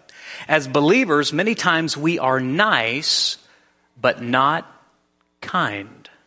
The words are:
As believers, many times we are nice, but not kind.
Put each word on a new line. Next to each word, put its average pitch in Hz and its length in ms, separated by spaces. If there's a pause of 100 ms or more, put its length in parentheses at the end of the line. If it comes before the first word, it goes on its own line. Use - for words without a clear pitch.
(480)
As 151 200
believers, 147 640
many 202 220
times 160 420
we 160 220
are 131 200
nice, 135 1000 (600)
but 123 220
not 131 500 (720)
kind. 110 560 (300)